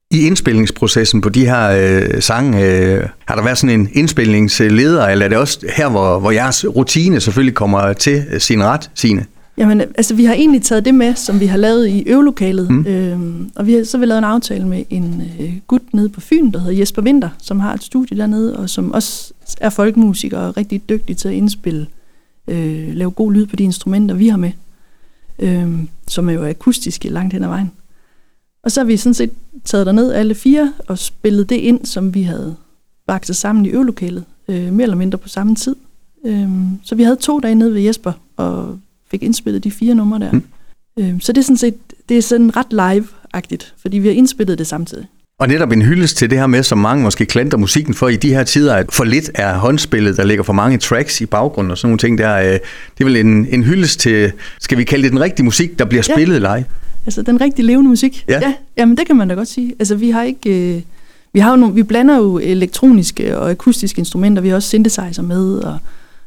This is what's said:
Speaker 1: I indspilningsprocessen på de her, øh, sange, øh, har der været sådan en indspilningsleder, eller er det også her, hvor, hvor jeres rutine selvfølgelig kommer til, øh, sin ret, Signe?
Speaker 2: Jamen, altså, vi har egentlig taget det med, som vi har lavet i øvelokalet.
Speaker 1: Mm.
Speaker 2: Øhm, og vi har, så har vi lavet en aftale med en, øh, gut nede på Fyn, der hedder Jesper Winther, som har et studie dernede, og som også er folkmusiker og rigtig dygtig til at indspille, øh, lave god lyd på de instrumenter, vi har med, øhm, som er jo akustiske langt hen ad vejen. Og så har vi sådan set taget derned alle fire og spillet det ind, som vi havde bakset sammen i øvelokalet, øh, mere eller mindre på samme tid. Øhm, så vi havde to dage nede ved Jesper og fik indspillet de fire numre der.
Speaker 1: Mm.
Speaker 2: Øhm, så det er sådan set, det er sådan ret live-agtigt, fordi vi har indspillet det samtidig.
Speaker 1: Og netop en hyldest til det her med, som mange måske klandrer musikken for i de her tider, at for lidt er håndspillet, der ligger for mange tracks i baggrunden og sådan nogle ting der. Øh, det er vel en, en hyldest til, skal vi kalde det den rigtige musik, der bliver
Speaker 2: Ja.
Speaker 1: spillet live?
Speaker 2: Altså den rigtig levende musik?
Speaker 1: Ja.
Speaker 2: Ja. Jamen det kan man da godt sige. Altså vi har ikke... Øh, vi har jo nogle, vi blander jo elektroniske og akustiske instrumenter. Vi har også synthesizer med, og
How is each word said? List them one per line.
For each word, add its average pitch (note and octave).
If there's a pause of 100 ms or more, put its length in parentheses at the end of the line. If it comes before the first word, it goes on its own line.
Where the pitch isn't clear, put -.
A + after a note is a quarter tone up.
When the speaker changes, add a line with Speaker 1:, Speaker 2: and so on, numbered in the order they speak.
(120)
Speaker 1:
I D#3
indspilningsprocessen A2
på G#2
de B2
her, A#2+ (460)
øh, A2
sange, A2+
øh, F#2 (200)
har A2+
der G#2+
været B2
sådan A#2+
en G2+
indspilningsleder, A2+
eller G2+
er G2
det A2
også C#3 (160)
her, D3
hvor, F#2+
hvor G2+
jeres B2 (100)
rutine D#3+
selvfølgelig A#2
kommer G2+
til, C#3+
øh, -
sin G#2+
ret, B2+
Signe? G#2 (320)
Speaker 2:
Jamen, G#3+
altså, -
vi A#3
har A3+
egentlig C#4+
taget G#3+
det C4
med, A#3+
som G3+
vi G3+
har F#3+
lavet A3+
i G3+
øvelokalet. F#3+
Speaker 1:
Mm. D3
Speaker 2:
Øhm, F3+
og G3+
vi A#3
har, A#3
så A3
har -
vi B3
lavet A3
en A3
aftale G#3
med F3+
en, E3+ (180)
øh, E3 (140)
gut B3 (120)
nede G#3
på G3
Fyn, D#4
der -
hedder F3+
Jesper G3+
Winther, A#3+ (120)
som -
har G3+
et -
studie B3+
dernede, G#3+
og F#3+
som F3+
også - (280)
er A3
folkmusiker G#3
og F3+
rigtig G#3
dygtig G#3+
til -
at F#3+
indspille, F#3 (600)
øh, D#3
lave F3+
god G#3+
lyd G#3
på G3+
de G3+
instrumenter, G3
vi G3
har G#3+
med, F3+ (880)
øhm, F3 (200)
som F3
er E3
jo D#3
akustiske -
langt F#3
hen F#3
ad F3+
vejen. F3+ (920)
Og A#3
så -
har C4
vi A3+
sådan A#3+
set A3+ (360)
taget G3+
derned A3
alle G#3+
fire C#4+ (140)
og F#3
spillet G3+
det B3
ind, A#3+
som F#3+
vi F#3+
havde E3 (520)
bakset F#3
sammen G#3
i G3
øvelokalet, F#3 (260)
øh, F3+
mere A3
eller G#3+
mindre F#3
på -
samme G#3
tid. C4 (500)
Øhm, F#3+ (160)
så -
vi A#3
havde A#3
to D4
dage A3+
nede A3+
ved G#3
Jesper G#3 (260)
og F3+ (340)
fik G3
indspillet G#3
de G#3
fire A#3
numre G#3+
der. G3+
Speaker 1:
Mm. - (560)
Speaker 2:
Øhm, F#3
så -
det B3
er C4+
sådan C4
set, A#3 (360)
det A#3+
er A#3
sådan A#3
ret B3+
live-agtigt, G3
fordi G3
vi G3
har G#3+
indspillet G#3+
det D#3+
samtidig. E3 (340)
Speaker 1:
Og C3+
netop D3
en A2+
hyldest D#3+
til A#2
det C3
her C3+
med, B2+
som A#2+
mange A#2
måske G#2+
klandrer C3
musikken C3
for C3
i A#2+
de C#3+
her C3
tider, C#3+
at F#2+
for C3+
lidt C3
er G2
håndspillet, G#2+
der G2+
ligger G#2
for G#2
mange A2
tracks -
i A2+
baggrunden G#2
og F2+
sådan -
nogle A2+
ting A#2
der. G#2+
Øh, F#2+
det F#2+ (400)
er C#3
vel C3+
en, A2
en B2
hyldest E3+
til, G#2 (280)
skal -
vi A#2+
kalde C#3
det C3
den C3
rigtige E3+
musik, E3
der B2
bliver A2+
Speaker 2:
Ja. D4
Speaker 1:
spillet F#3
live? G#2 (400)
Speaker 2:
Altså A3
den A#3+
rigtig C4+
levende C4
musik? B3+
Speaker 1:
Ja. C3+
Speaker 2:
Ja. C#4 (240)
Jamen A#3
det E4
kan D#4
man G#3+
da F3+
godt G3+
sige. B3
Altså G#3
vi A3
har A3+
ikke... F#3
Øh, E3+ (520)
vi G3
har G#3+
jo B3+
nogle, A#3
vi A3
blander A#3+
jo G3
elektroniske F#3
og -
akustiske G3+
instrumenter. F#3
Vi F#3
har F#3
også G3
synthesizer G#3+
med, F#3
og - (500)